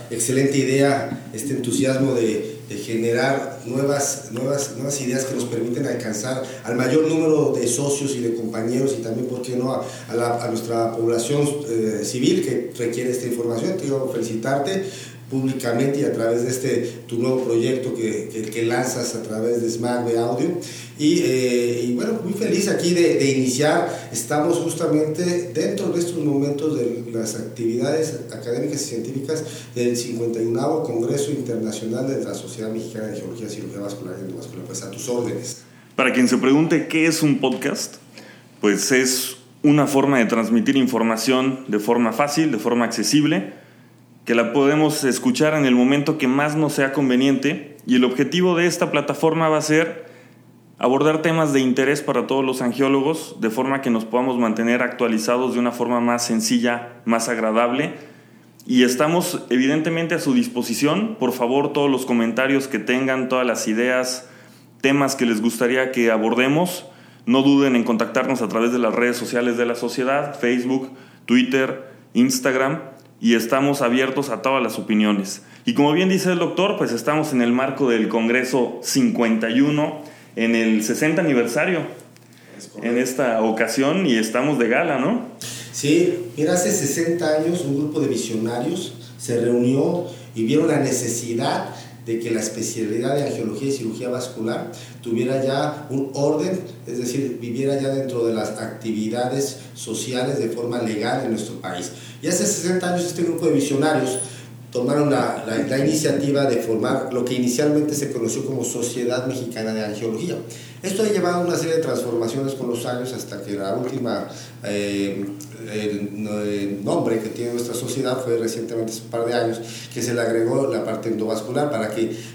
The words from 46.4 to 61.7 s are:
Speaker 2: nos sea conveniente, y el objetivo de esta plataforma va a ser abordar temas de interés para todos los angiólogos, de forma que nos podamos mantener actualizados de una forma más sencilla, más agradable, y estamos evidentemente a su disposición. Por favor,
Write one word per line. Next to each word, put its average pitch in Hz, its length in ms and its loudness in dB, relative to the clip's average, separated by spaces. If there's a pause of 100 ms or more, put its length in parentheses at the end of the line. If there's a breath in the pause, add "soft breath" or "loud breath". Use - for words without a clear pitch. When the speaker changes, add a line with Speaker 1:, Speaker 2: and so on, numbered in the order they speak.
Speaker 2:
nos 151 180 2
sea 160 200 0
conveniente, 135 840 2 (100)
y 123 80 4
el 127 80 6
objetivo 165 520 2
de 175 120 4
esta 156 240 0
plataforma 156 580 2
va 156 80 4
a 147 60 0
ser 156 480 0 (680 loud breath)
abordar 147 440 4
temas 160 320 2
de 139 60 6
interés 135 420 2
para 123 260 0
todos 135 160 2
los 131 180 -2
angiólogos, 135 800 0
de 110 100 0
forma 131 320 0
que 131 80 -2
nos 113 160 0
podamos 123 320 0
mantener 117 440 2
actualizados 120 720 0
de 120 60 0
una 120 120 2
forma 120 300 0
más 120 240 2
sencilla, 117 800 0
más 113 240 0
agradable, 120 640 2 (720 loud breath)
y 123 160 6
estamos 156 680 2
evidentemente 156 640 0
a 156 40 0
su 135 140 0
disposición. 123 880 0
Por 120 140 2
favor, 139 400 0